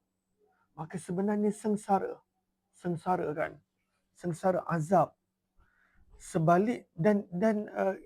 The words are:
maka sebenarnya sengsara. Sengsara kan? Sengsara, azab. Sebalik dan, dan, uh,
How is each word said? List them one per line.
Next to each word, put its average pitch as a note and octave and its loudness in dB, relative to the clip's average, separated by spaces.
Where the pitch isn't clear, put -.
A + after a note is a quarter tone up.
maka D#3+ -10
sebenarnya G#3 0
sengsara. G3+ -2
Sengsara F3 -2
kan? D#3 -4
Sengsara, F3 -2
azab. E3 2
Sebalik F3+ 2
dan, G3+ 2
dan, G#3+ 0
uh, G3 0